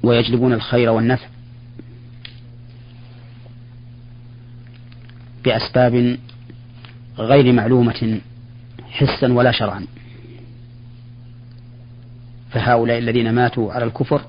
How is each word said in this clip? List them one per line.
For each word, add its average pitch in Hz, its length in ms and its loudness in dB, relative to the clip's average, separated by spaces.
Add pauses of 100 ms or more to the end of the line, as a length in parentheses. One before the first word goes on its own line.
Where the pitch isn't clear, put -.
ويجلبون 117 500 2
الخير 117 360 0
والنفع 113 380 0 (4000)
بأسباب 123 760 2 (1000)
غير 123 360 4
معلومة 113 680 0 (680)
حسا 135 440 0
ولا 120 180 4
شرعا. 101 340 -4 (2750)
فهؤلاء 117 460 0
الذين 117 340 0
ماتوا 117 420 0
على 120 120 -4
الكفر 131 440 -2